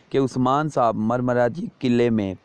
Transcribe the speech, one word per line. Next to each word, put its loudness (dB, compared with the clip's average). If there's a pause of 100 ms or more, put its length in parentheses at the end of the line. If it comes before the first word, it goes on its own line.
(120)
कि 0
उस्मान 0
साहब 0
मरमराजी -2 (120)
किले 2
में -2